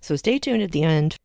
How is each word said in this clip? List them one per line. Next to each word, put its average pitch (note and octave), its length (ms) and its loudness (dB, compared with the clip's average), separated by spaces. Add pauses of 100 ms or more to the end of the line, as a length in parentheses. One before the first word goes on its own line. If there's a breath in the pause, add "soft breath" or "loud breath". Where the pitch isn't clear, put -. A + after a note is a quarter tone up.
So D3 160 -2
stay A#3 200 0
tuned A#3+ 260 0
at E3+ 100 -4
the D3+ 100 0
end D#3 420 2